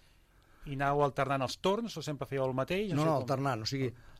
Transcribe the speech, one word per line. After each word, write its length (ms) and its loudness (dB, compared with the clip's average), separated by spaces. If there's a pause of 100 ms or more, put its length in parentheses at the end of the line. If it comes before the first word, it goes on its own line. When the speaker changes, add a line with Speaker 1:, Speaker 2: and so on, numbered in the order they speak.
(640)
Speaker 1:
Sí. 80 -8
Speaker 2:
i 40 -6
anàveu 260 2
alternant 400 2
els 160 -2
torns, 380 0
o 60 -8
sempre 260 -6
fèieu 160 0
el 100 0
mateix? 380 0
Speaker 1:
No, 80 2
Speaker 2:
sé 60 4
Speaker 1:
no, 80 4
Speaker 2:
com. 80 0
Speaker 1:
alternant, 400 0
o 40 -8
sigui, 220 -2 (320)